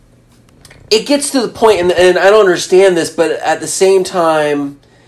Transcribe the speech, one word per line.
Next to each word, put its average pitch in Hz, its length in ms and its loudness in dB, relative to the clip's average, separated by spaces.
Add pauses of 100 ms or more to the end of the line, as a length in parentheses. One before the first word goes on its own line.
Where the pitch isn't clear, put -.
(920)
it 226 160 -2
gets 285 240 -2
to 269 100 -2
the 208 80 -4
point, 214 320 0
and, 175 120 -2
and 175 260 2
I 185 120 2
don't 214 100 4
understand 185 560 2
this, 156 140 -4
but 160 200 -2
at - 300 -4
the - 80 -12
same 190 340 0
time, 151 800 -4 (280)